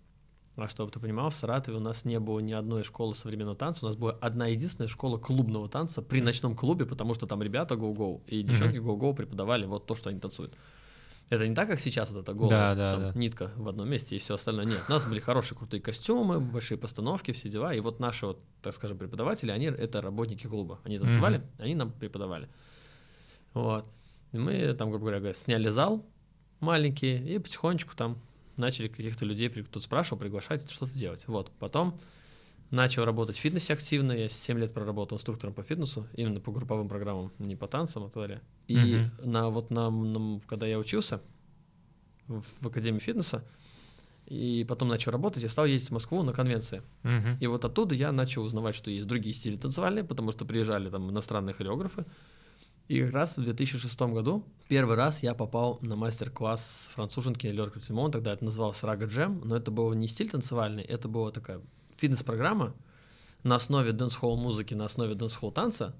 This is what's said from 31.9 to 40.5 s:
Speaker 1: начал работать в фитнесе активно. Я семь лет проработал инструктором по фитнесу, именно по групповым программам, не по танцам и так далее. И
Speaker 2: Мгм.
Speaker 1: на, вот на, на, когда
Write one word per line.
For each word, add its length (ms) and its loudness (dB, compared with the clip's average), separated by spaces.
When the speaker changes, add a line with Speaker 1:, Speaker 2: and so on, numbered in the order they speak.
Speaker 1:
начал 340 4
работать 320 2
в 40 -8
фитнесе 340 2
активно. 380 2
Я 160 0
семь 300 -2
лет 160 0
проработал 440 -2
инструктором 360 -4
по 80 -8
фитнесу, 520 -2
именно 260 0
по 120 -6
групповым 360 -2
программам, 500 -4
не 180 -4
по 120 -8
танцам 380 -2
и 40 -10
так 120 -6
далее. 180 -8
И 80 4
Speaker 2:
Мгм. 340 6
Speaker 1:
на, 200 4
вот 200 -2
на, 200 2
на, 560 0
когда 200 -4